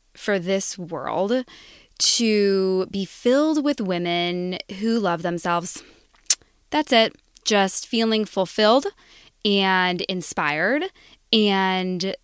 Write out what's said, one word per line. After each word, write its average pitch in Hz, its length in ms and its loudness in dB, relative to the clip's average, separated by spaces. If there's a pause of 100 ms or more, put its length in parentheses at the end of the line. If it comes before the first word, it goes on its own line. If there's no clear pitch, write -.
(160)
for 202 240 -2
this 190 380 -2
world 180 680 -2 (540)
to 196 880 2
be 196 180 -6
filled 294 580 2
with 285 160 0
women 175 800 -2 (220)
who 226 200 0
love 175 220 -2
themselves. 175 640 -4 (880)
That's 302 200 0
it. 226 240 2 (300)
Just - 420 0
feeling 226 380 0
fulfilled 214 600 2 (580)
and 185 560 2
inspired 185 840 -2 (460)
and 190 920 0